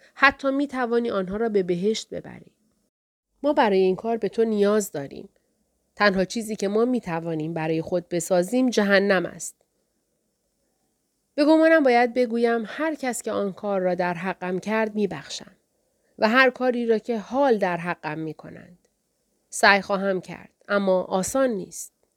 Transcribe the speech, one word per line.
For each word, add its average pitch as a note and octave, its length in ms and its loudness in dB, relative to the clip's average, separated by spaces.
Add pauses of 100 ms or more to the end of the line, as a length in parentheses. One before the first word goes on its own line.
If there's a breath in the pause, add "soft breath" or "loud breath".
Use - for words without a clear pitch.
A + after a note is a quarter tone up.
(140)
حتی C#4 380 2
می‌توانی B3 580 -2
آنها F#3+ 280 -4
را A3+ 120 -2
به G3+ 140 2
بهشت F#3 460 -2
ببری. - 420 -14 (920)
ما D4 100 2
برای A3 260 4
این F#3 160 4
کار A3+ 220 -4
به G3+ 120 -4
تو A3+ 140 0
نیاز G#3 480 2
داریم. - 380 -12 (680)
تنها G3 300 2
چیزی A3 300 -6
که G3+ 120 -4
ما G#3+ 180 0
می‌توانیم E3 680 -4
برای D#3+ 280 -2
خود E3+ 280 -4
بسازیم F#3 600 0
جهنم G3 560 4
است. - 300 -12 (1800)
به D4 100 2
گمانم D#4+ 380 6
باید A#3+ 300 4
بگویم A#3 540 0
هر D#4 280 -6
کس B3+ 260 -6
که A3 100 -8
آن G3+ 220 -2
کار G3+ 280 -4
را F3+ 140 0
در F3+ 180 -2
حقم F3+ 460 -6
کرد A3 360 -2
می‌بخشم F#3 560 -6 (680)
و G#3+ 100 2
هر B3+ 200 6
کاری B3 360 -2
را A3+ 120 2
که A3+ 220 -6
حال B3 380 0
در F#3 200 -2
حقم E3 420 -6
می‌کنند. - 680 -14 (600)
سعی G3+ 320 4
خواهم F#3+ 400 -2
کرد، - 300 -18 (160)
اما G3 340 2
آسان B3+ 480 0
نیست. F3+ 440 -8 (240)